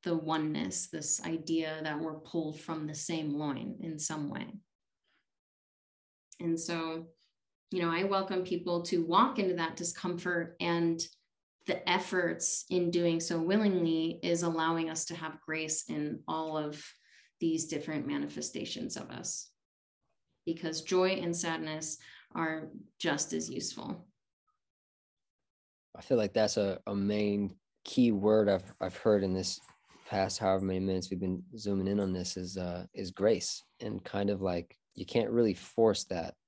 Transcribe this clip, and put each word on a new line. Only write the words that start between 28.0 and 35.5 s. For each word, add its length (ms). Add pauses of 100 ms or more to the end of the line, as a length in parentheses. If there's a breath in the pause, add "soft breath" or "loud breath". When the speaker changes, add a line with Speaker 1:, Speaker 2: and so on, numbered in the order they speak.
Speaker 2:
word 380
I've, 300
I've 160
heard 280
in 80
this 260 (480)
past 320
however 260
many 160
minutes 300
we've 80
been 240 (140)
zooming 320
in 100
on 140
this 240
is, 220
uh, 340
is 180
grace, 540 (160)
and 240
kind 260
of, 120
like, 340 (180)
you 120
can't 240
really 240